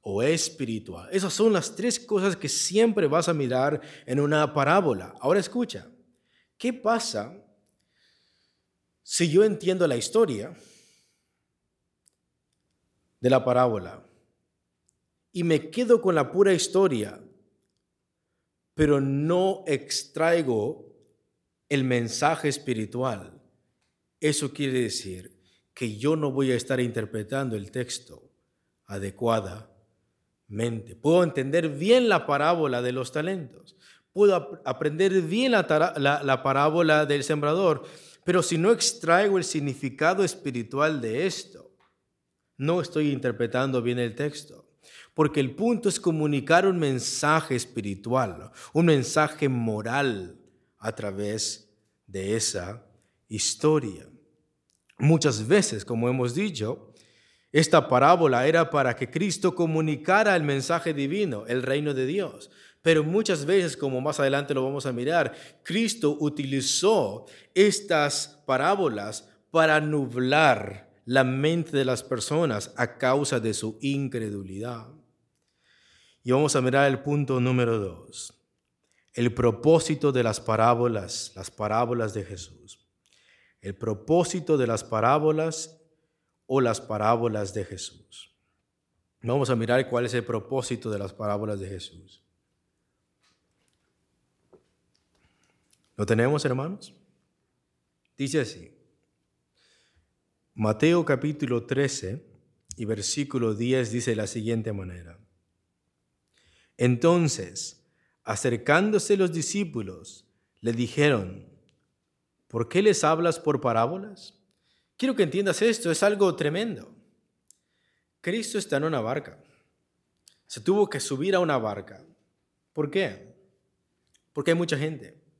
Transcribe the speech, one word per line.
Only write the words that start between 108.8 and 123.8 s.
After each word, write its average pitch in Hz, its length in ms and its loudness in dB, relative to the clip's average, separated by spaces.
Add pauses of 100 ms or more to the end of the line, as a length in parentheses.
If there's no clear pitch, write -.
los 185 160 2
discípulos, 139 920 -6 (360)
le 117 120 -2
dijeron, 113 720 0 (1000)
"¿Por 113 200 -4
qué 180 140 2
les 208 220 4
hablas 160 360 2
por 139 220 0
parábolas?" 147 800 -2 (580)
Quiero 262 180 -2
que 202 80 2
entiendas 180 380 -2
esto, 220 300 0
es 160 100 0
algo 196 340 2
tremendo. 160 600 -6 (1300)
Cristo 220 360 -4
está 185 200 -2
en 147 80 0
una 151 160 -2
barca. 127 420 -8 (1040)
Se - 140 -14
tuvo 196 280 2
que 151 100 -6
subir 151 360 -2
a 180 40 4
una 151 200 2
barca. 101 440 -8 (720)
¿Por 147 160 -4
qué? 151 460 -6 (1000)